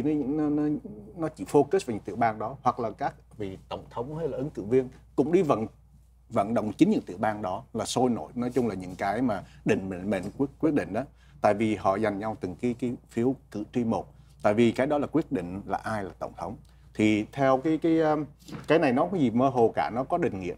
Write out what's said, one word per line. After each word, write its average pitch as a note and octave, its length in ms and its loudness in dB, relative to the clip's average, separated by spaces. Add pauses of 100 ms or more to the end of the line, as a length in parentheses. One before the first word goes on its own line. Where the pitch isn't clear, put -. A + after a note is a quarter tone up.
nó, D3+ 60 0 (160)
nó, D3 360 0
nó, D3+ 60 0 (480)
nó D#3+ 120 -6
chỉ - 160 -12
focus D3 420 4
vào A#2 80 -4
những G2 60 -6
tiểu F#2+ 160 -10
bang A2 220 0
đó, A#2 240 -8
hoặc B2 180 0
là A2 100 -4
các C#3+ 240 -6 (240)
vị F#2+ 200 -8 (100)
tổng - 220 -10
thống C#3+ 280 -8
hay D#3+ 100 -4
là A2+ 80 -6
ứng C#3+ 140 -4
cử G#2+ 120 -8
viên B2+ 260 2 (280)
cũng D#3 160 2
đi G3 100 6
vận, A2+ 240 2 (640)
vận A2 240 2
động G#2 180 0
chính F#3+ 180 6
những F3 120 2
tiểu F2+ 180 -12
bang G#2+ 220 -2
đó G2 300 -6
là G#2+ 120 -4
sôi B2 260 2
nổi. D#2+ 240 -6
Nói A#2+ 160 -4
chung B2 180 0
là G2 60 -4
những F#2 200 -10
cái G#2 280 -2
mà G#2 200 -2 (220)
định F#2+ 240 0
mệnh, F#2 220 -4
mệnh F#2+ 120 0 (160)
quyết, C#3 80 0 (120)
quyết D3+ 160 2
định F#2 180 -2
đó. A2+ 100 -4 (380)
Tại G#2 140 4
vì G#2+ 220 0
họ G2 200 0
dành G#2 220 -2
nhau G#2+ 220 -6
từng F2+ 160 -8
cái, B2 220 -4
cái B2 160 -4 (160)
phiếu B2+ 240 0 (160)
cử G#2 220 -8
tri A#2+ 120 0
một. G#2+ 220 -2 (360)
Tại G#2 120 4
vì A2+ 180 6
cái C3 140 0
đó D3 120 0
là C3 80 -2
quyết C3 260 -2
định F#2 340 -4
là G2 160 -4
ai G#2+ 220 -4
là - 140 -10
tổng - 180 -8
thống. F2+ 200 -8 (380)
Thì G#2+ 380 4
theo C3+ 320 2
cái, D#3+ 140 0
cái, D#3+ 200 2
um, D3+ 260 0 (440)
cái D3+ 100 8
này C#3 140 4
nó C#3 100 4
không F3+ 80 0
có G3 80 -2
gì B2+ 120 4
mơ B2 180 4
hồ A#2 260 4
cả, D#2+ 200 0
nó C3+ 100 -2
có F3 140 -2
định G2+ 220 -2
nghĩa F2 180 -6